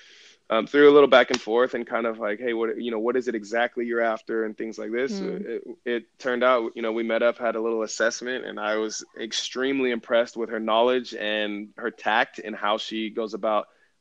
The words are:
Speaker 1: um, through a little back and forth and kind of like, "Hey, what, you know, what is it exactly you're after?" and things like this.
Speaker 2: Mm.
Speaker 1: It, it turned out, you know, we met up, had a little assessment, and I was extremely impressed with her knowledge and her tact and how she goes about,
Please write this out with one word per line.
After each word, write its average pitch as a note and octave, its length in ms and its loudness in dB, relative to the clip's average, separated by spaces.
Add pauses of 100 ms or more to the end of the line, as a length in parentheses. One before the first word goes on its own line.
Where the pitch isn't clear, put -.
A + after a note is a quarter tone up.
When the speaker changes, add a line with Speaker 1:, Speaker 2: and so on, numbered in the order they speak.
(480)
Speaker 1:
um, A2 180 0
through C#3+ 220 8
a D3 40 10
little C#3+ 160 8
back B2 220 8
and B2 100 0
forth A#2+ 320 2
and A#2+ 140 -6
kind A#2 180 -2
of A2+ 140 -4
like, G#2+ 200 -4
"Hey, B2 140 -2
what, A2+ 260 -2
you A#2 120 -6
know, A2 80 -4
what A#2+ 160 0
is B2 140 -2
it A2+ 60 -2
exactly A#2 500 -4
you're A#2 160 -2
after?" A2+ 440 -2
and A2 120 -8
things A2 200 -10
like G#2+ 140 -10
this. A#2+ 220 -2
Speaker 2:
Mm. F#2+ 320 -6
Speaker 1:
It, A#2 180 -8 (220)
it A#2+ 340 -6
turned B2 240 -2
out, B2 320 2
you A#2+ 60 -8
know, A2+ 100 -2
we A2+ 100 -2
met A2+ 220 0
up, A#2 140 2
had A2+ 180 -2
a A2 60 -4
little A2+ 220 -2
assessment, A#2 600 -4
and G2+ 140 -10
I G#2+ 160 -2
was A2 300 -4 (140)
extremely B2+ 720 -2
impressed A#2+ 440 0
with A2+ 140 -4
her A2+ 100 -4
knowledge A2+ 560 2
and G#2 600 -2
her A2+ 140 -6
tact A2 480 0
and G#2+ 160 -10
how G#2 220 0
she A2 320 -6
goes A2 240 -6
about, G#2+ 340 -2 (340)